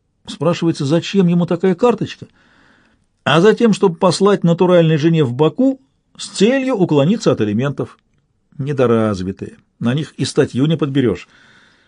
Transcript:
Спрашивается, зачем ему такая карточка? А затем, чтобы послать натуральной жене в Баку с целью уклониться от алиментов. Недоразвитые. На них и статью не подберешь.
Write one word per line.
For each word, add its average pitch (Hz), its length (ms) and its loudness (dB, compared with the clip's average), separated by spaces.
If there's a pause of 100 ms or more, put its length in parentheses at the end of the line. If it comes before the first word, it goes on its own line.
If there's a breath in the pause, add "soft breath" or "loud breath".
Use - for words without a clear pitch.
(260)
Спрашивается, 165 600 -4
зачем 170 420 0
ему 175 180 0
такая 180 300 -2
карточка? 226 520 -2 (1000 soft breath)
А 143 160 2
затем, 220 320 4
чтобы 185 240 0
послать 190 480 2
натуральной 170 500 4
жене 160 300 2
в 120 80 -4
Баку 160 480 0 (340)
с - 140 -14
целью 262 460 0
уклониться 165 580 0
от - 80 -4
алиментов. 120 560 -4 (600)
Недоразвитые. 113 1000 -2 (220)
На 117 140 -2
них 147 200 -6
и - 100 -8
статью 131 420 -2
не 160 120 0
подберешь. 139 500 -2 (600 soft breath)